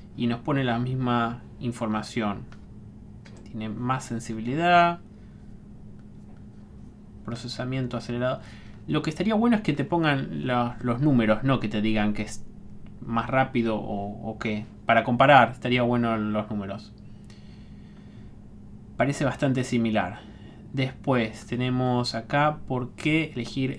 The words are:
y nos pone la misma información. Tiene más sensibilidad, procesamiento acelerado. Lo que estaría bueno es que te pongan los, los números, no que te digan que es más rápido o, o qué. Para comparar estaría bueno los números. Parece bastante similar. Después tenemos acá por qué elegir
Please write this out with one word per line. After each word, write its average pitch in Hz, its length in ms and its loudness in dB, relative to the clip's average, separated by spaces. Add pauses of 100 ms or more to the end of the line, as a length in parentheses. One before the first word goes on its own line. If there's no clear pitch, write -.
(180)
y 120 80 0
nos 120 140 0
pone 139 240 0
la 120 160 2
misma 123 640 0 (160)
información. 107 800 -2 (1040)
Tiene 110 260 -8
más 123 360 -2
sensibilidad, 156 960 4 (2250)
procesamiento 123 720 -4
acelerado. 123 440 -2 (460)
Lo 151 160 2
que 156 80 0
estaría 196 240 2
bueno 226 220 6
es 208 40 0
que 156 120 2
te 143 120 0
pongan 147 600 2
los, 120 360 0
los 123 180 0
números, 117 420 6
no 135 160 4
que 110 80 -2
te 104 160 0
digan 107 300 4
que 104 100 -2
es - 200 -6 (600)
más 117 240 -2
rápido 123 460 4
o, 104 520 -6
o 110 120 -6
qué. 107 260 -2 (220)
Para 113 160 6
comparar 127 480 8
estaría 123 320 2
bueno 120 340 2
los 107 320 0
números. 98 460 -8 (2000)
Parece 135 260 2
bastante 131 400 2
similar. 110 580 2 (520)
Después 131 720 0
tenemos 127 720 0
acá 147 420 2 (100)
por 123 260 -4
qué 156 400 2
elegir 135 460 -2